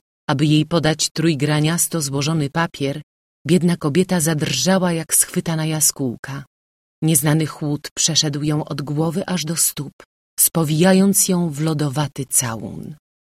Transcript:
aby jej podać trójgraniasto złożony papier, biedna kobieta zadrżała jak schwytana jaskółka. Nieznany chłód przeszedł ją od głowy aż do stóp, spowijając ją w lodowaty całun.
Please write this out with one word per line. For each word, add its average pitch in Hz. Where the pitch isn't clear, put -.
aby 151
jej 151
podać 156
trójgraniasto 156
złożony 143
papier, 151
biedna 170
kobieta 175
zadrżała 170
jak 160
schwytana 160
jaskółka. 139
Nieznany 156
chłód 147
przeszedł 147
ją 151
od 147
głowy 151
aż 175
do 165
stóp, -
spowijając 185
ją 175
w 143
lodowaty 147
całun. 113